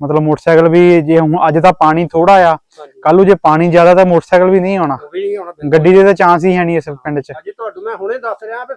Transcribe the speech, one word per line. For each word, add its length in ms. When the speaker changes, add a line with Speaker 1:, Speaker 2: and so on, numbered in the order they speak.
Speaker 1:
ਮਤਲਬ 180
ਮੋਟਰਸਾਈਕਲ 480
ਵੀ 340
ਜੇ 160
ਹੁਣ 300
ਅੱਜ 100
ਤਾਂ 140
ਪਾਣੀ 340
ਥੋੜ੍ਹਾ 280
ਆ, 200
Speaker 2:
ਹਾਂਜੀ। 460
Speaker 1:
ਕੱਲ੍ਹ 160
ਨੂੰ 100
ਜੇ 80
ਪਾਣੀ 360
ਜ਼ਿਆਦਾ 240
ਤਾਂ 120
ਮੋਟਰਸਾਈਕਲ 440
ਵੀ 100
ਨਹੀਂ 180
ਆਉਣਾ। 240
Speaker 2:
ਉਹ 100
ਵੀ 80
ਨਹੀਂ 160
ਆਉਣਾ, 160
ਬਿਲਕੁਲ। 260
Speaker 1:
ਗੱਡੀ 160
ਦੇ 100
ਤਾਂ 100
ਚਾਂਸ 300
ਹੀ 120
ਹੈ 80
ਨਹੀਂ 120
ਇਸ 120
ਪਿੰਡ 320
'ਚ। 100
Speaker 2:
ਹਾਂਜੀ, 200
ਤੁਹਾਨੂੰ 320
ਮੈਂ 140
ਹੁਣੇ 220
ਦੱਸ 240
ਰਿਹਾ 220
ਵੀ 120